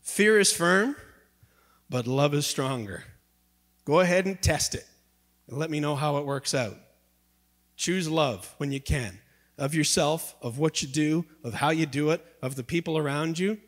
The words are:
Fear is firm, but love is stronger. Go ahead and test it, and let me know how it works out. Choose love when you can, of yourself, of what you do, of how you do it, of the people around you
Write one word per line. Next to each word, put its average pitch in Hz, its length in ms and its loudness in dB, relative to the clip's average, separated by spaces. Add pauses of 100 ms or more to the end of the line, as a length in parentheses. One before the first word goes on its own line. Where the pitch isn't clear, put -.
Fear 208 380 4
is 196 120 4
firm, 190 420 2 (920)
but 123 180 -2
love 139 280 2
is 147 120 2
stronger. 120 560 -4 (840)
Go 151 140 6
ahead 180 260 4
and 190 160 -4
test - 320 0
it, - 100 -10 (640)
and 123 80 -10
let 160 140 -4
me 151 100 -2
know 147 160 0
how 147 220 0
it 147 80 -4
works 139 260 -4
out. 123 240 -2 (1000)
Choose 175 340 -2
love 143 480 0
when 143 140 -4
you 139 60 -4
can, 123 420 -4 (360)
of 143 180 -4
yourself, 156 680 0
of 120 160 -8
what 156 240 0
you 147 60 -6
do, 151 360 0 (180)
of 117 120 -8
how 139 160 0
you 160 160 0
do 143 240 0
it, 165 120 -2 (200)
of 135 140 -6
the 131 60 -8
people 165 360 -2
around 151 400 -2
you 202 180 0 (120)